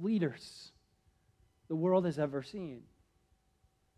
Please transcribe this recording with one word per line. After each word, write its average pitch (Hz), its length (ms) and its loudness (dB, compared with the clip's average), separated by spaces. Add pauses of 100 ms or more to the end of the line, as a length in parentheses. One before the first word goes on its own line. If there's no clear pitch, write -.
leaders 180 680 -2 (960)
the 160 80 -4
world 180 300 4
has 151 140 0
ever 139 240 0
seen." 147 400 -10 (1160)